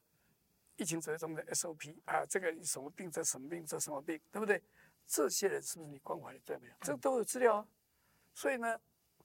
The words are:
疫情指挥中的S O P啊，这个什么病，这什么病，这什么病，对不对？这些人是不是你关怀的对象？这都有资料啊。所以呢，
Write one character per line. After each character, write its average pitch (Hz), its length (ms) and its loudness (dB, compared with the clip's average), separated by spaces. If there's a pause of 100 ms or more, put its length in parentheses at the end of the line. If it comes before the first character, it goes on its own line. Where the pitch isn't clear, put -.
(760)
疫 - 80 -2
情 165 160 0
指 156 100 -4
挥 156 60 0
中 160 180 -4
的 160 100 -6
S - 220 -2
O 165 60 -6
P 151 320 -12
啊， 151 220 2
这 196 120 2
个 170 240 -2
什 - 160 -2
么 139 120 -8
病， 185 200 -8
这 160 140 -2
什 135 160 0
么 135 80 -10
病， 170 160 -6
这 156 160 -4
什 151 100 -4
么 143 120 -4
病， 156 180 -4 (100)
对 - 80 -6
不 220 60 0
对？ 202 180 4 (440)
这 - 240 4
些 - 180 2
人 143 140 -2
是 - 160 -6
不 160 60 -12
是 147 60 -10
你 139 100 -12
关 - 200 -6
怀 127 140 -12
的 135 100 -18
对 - 140 -6
象？ - 240 -20
这 285 160 0
都 262 180 4
有 220 80 4
资 - 140 -2
料 233 180 8
啊。 214 100 -2 (680)
所 - 180 0
以 254 60 0
呢， 233 200 0 (460)